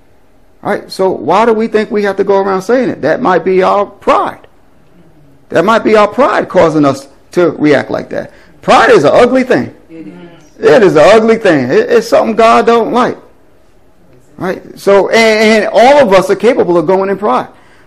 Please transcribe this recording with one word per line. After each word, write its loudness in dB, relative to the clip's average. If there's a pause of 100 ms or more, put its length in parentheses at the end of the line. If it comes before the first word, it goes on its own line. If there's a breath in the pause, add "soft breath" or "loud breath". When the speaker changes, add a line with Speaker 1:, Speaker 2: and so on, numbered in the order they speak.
(600)
Speaker 1:
Right? -8
So -2
why -2
do 2
we -2
think -4
we -4
have -4
to -2
go 0
around -4
saying -2
it? -8
That -4
might -2
be 0
our 0
pride. -6 (1000)
That -2
might 0
be 0
our 2
pride -2
causing 0
us -4 (240)
to 0
react -2
like -8
that. -10 (300 soft breath)
Pride 2
is 4
an 4
ugly 2
thing. -4 (160)
Speaker 2:
It -20
is. -20 (400)
Speaker 1:
It 2
is 0
an 4 (120)
ugly 2
thing. -2
It, -2
it's 0
something 0
God 2
don't 0
like. -4 (1200)
Right? -8 (160)
So, 2
and, 2
and -4
all 4
of 2
us 2
are 0
capable 0
of -2
going -2
in -4
pride. -4 (400 soft breath)